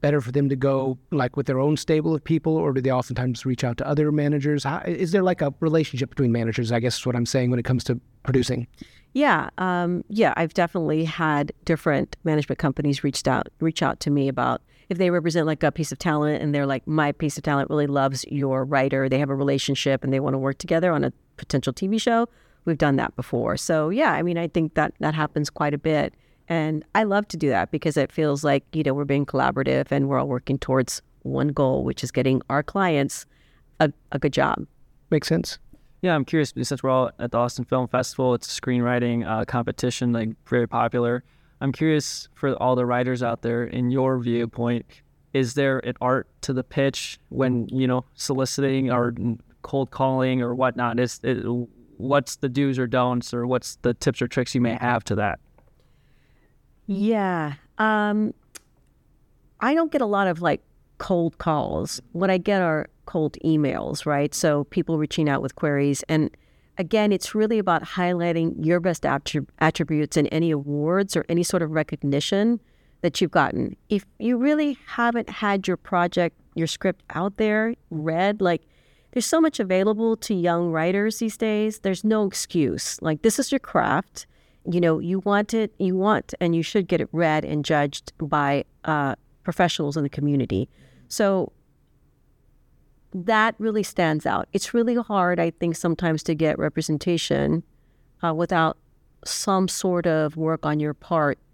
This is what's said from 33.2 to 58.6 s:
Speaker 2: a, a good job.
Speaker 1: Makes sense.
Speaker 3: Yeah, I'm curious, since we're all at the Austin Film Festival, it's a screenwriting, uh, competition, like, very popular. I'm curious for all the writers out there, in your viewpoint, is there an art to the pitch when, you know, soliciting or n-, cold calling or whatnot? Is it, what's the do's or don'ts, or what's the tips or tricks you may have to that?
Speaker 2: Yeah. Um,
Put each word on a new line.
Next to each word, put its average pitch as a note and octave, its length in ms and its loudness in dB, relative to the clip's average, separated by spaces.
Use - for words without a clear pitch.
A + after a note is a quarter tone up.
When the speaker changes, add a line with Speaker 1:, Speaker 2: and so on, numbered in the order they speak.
Speaker 2:
a, D3+ 120 4
a C#3+ 80 -4
good C#3 140 0
job. C#3 340 0
Speaker 1:
Makes D3+ 180 2
sense. E3 300 0
Speaker 3:
Yeah, F3+ 120 2
I'm C#3+ 120 2
curious, D#3 360 0
since B2+ 220 -4
we're C3+ 80 2
all C3 260 4
at A#2+ 140 -6
the A#2 80 0
Austin A#2+ 260 -2
Film B2+ 220 0
Festival, B2+ 480 0
it's - 200 -8
a - 60 -8
screenwriting, A#2+ 640 0
uh, A2 200 -2
competition, A#2+ 680 -2
like, A2+ 160 -2
very A#2+ 200 2
popular. A#2+ 560 0
I'm C#3 100 0
curious D#3 640 -2
for C#3 260 -2
all B2+ 140 2
the B2 100 2
writers B2 380 0
out A#2 180 -2
there, A#2+ 220 -2
in B2 260 -2
your C3 300 2
viewpoint, A#2 640 -2
is C3 220 0
there C3+ 240 2
an B2 220 -6
art B2+ 260 0
to - 120 -4
the B2+ 100 -2
pitch - 560 -2
when, B2 400 0
you C3 180 0
know, B2+ 260 0
soliciting C3+ 800 -2
or A#2+ 260 0
n-, A#2 220 -4
cold C#3 260 -2
calling C3 540 0
or A#2+ 100 -4
whatnot? B2 460 0
Is B2 240 -2
it, A#2+ 200 -2
what's C#3 380 0
the C#3 140 -4
do's C3+ 280 0
or B2+ 80 0
don'ts, B2 480 0
or A#2+ 140 -2
what's B2+ 300 -2
the A#2+ 180 0
tips - 260 -2
or B2+ 60 2
tricks - 260 -2
you B2 80 2
may A#2 140 2
have A#2+ 300 0
to - 100 -2
that? G#2 240 -2
Speaker 2:
Yeah. G3 640 0
Um, G#3+ 560 2